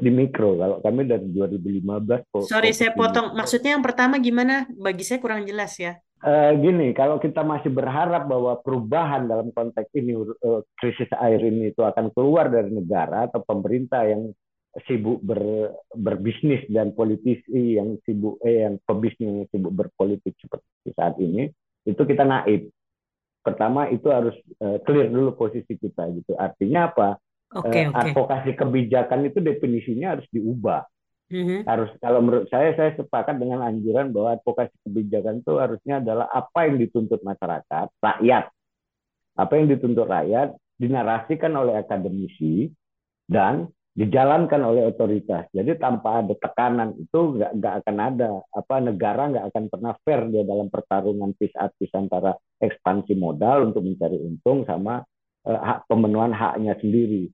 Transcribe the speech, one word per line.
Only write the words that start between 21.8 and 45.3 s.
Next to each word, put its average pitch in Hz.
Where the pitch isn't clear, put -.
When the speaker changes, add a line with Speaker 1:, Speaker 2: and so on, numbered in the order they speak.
Speaker 1:
itu 104
kita 135
naif. 107
Pertama, 117
itu 127
harus, 117
eh, 104
clear 143
dulu 127
posisi 113
kita 90
gitu. -
Artinya 139
apa? 101
Speaker 2:
Oke, 160
Speaker 1:
Eh, 151
Speaker 2:
oke. 127
Speaker 1:
advokasi 131
kebijakan 127
itu 143
definisinya 131
harus -
diubah. 113
Speaker 2:
Mhm. 180
Speaker 1:
Harus, 113
kalau 120
menurut 117
saya, 151
saya 156
sepakat 139
dengan 123
anjuran 113
bahwa 113
advokasi 120
kebijakan 107
itu 151
harusnya 135
adalah 113
apa 151
yang 139
dituntut 113
masyarakat, 87
rakyat. 117
Apa 95
yang 156
dituntut 120
rakyat 95
dinarasikan 127
oleh 123
akademisi 95
dan 135
dijalankan 139
oleh 117
otoritas. 104